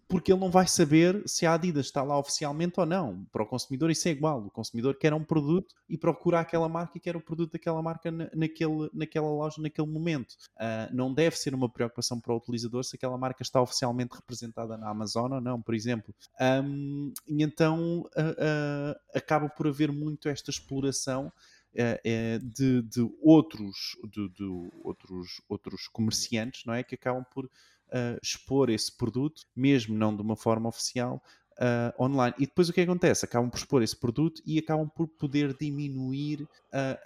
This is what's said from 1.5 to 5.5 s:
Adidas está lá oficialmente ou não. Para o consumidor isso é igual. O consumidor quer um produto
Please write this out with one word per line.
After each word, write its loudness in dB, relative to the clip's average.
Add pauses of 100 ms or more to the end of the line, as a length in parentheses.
Adidas 0
está -2
lá 0
oficialmente -2
ou 4
não. -2
Para -2
o -12
consumidor 0
isso 0
é 2
igual. 0
O -10
consumidor -2
quer 4
um -2
produto 0 (160)